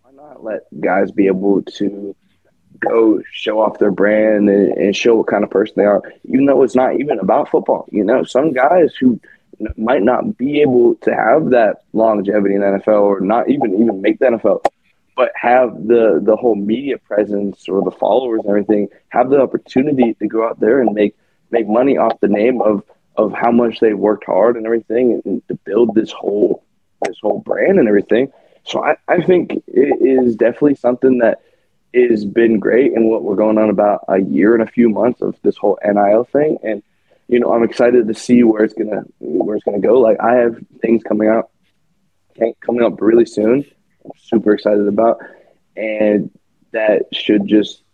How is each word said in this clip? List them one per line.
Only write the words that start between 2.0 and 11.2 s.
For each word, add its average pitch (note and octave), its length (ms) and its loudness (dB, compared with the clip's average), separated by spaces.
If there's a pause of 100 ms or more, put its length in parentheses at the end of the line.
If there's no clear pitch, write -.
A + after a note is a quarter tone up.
go A2+ 420 2 (100)
show G#2+ 300 -4
off G#2 180 -2
their G#2+ 120 2
brand G#2 580 2
and, G2 240 2
and G2 220 0
show A#2 200 2
what A2 120 0
kind G#2 160 0
of G2+ 60 -4
person G#2 280 -2
they G2 80 2
are, G2+ 180 2 (220)
even C3 200 0
though C#3 180 4
it's B2 120 0
not B2+ 240 0
even B2+ 200 -4
about A2 300 0
football. - 420 -2
You G#2 120 -2
know, G#2+ 200 0
some D3+ 280 -2
guys C#3+ 480 2
who - 220 0 (400)
n-, G#2+ 160 -10
might A#2 260 -2
not A2 340 -2
be C#3+ 220 -4
able B2 360 2
to - 200 -4
have D3 360 0